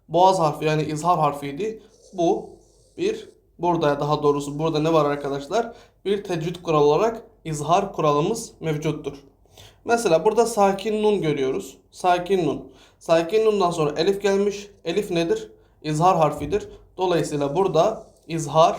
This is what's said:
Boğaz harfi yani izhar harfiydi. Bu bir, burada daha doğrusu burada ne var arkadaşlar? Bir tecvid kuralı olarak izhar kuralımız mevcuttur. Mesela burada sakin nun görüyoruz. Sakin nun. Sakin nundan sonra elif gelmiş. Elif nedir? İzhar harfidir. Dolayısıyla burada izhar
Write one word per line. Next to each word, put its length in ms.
Boğaz 300
harfi 260
yani 180
izhar 360
harfiydi. 640
Bu 380
bir, 300
burada 420
daha 220
doğrusu 360
burada 200
ne 140
var 120
arkadaşlar? 680
Bir 200
tecvid 380
kuralı 220
olarak 380
izhar 480
kuralımız 680
mevcuttur. 640
Mesela 400
burada 220
sakin 560
nun 200
görüyoruz. 540
Sakin 560
nun. 260
Sakin 460
nundan 260
sonra 300
elif 220
gelmiş. 480
Elif 260
nedir? 420
İzhar 340
harfidir. 520
Dolayısıyla 600
burada 500
izhar 500